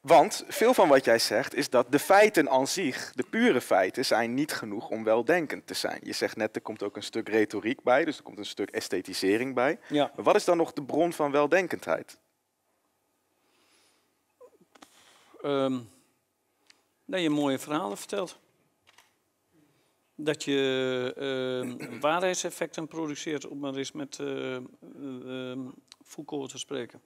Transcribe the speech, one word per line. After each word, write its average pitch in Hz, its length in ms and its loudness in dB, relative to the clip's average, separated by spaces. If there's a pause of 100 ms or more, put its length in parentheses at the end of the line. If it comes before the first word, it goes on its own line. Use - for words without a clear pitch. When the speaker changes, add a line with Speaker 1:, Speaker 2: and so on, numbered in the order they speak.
Speaker 1:
Want 156 480 6
veel 240 260 4
van 196 140 6
wat 135 160 8
jij 117 140 6
zegt - 360 0
is 135 160 -2
dat 127 220 2
de 143 60 4
feiten 196 520 6
aan 131 160 4
zich, 147 480 -4
de 123 160 -4
pure 175 300 4
feiten, 98 440 2
zijn 117 300 0
niet 143 180 -2
genoeg 107 360 -8
om 110 160 -6
weldenkend 120 600 2
te - 80 -10
zijn. - 280 -6
Je - 100 -10
zegt - 240 -4
net, 110 200 -2
er 120 60 -6
komt 110 200 -10
ook 104 140 -6
een 107 60 -10
stuk - 260 -8
retoriek 107 540 0
bij, 127 220 4
dus 156 120 -6
er - 60 -18
komt - 160 -16
een 104 60 -10
stuk - 260 -6
esthetisering 101 840 -2
bij. 127 240 0 (100)
Speaker 2:
Ja. 147 260 0
Speaker 1:
Maar 107 100 -8
wat 160 100 6
is 208 100 2
dan 175 120 4
nog 165 160 0
de 151 100 -8
bron 151 300 0
van 147 180 -2
weldenkendheid? 147 880 0 (3250)
Speaker 2:
Ehm, 135 360 0 (1300)
dat 185 160 -4
je 160 100 0
mooie 143 280 0
verhalen 185 400 -6
vertelt. 196 400 -8 (1800)
Dat 151 300 -4
je, 131 720 0
ehm, 127 840 -6
<clears throat> - 0 -
waarheidseffecten 170 880 -4
produceert, 151 580 -8
om 143 120 -12
maar 139 160 -8
eens 135 180 -8
met, 143 260 -12
eh, 135 380 -6
ehm, 127 1040 -12 (440)
Foucault 143 460 -10
te 131 80 -14
spreken. 127 480 -10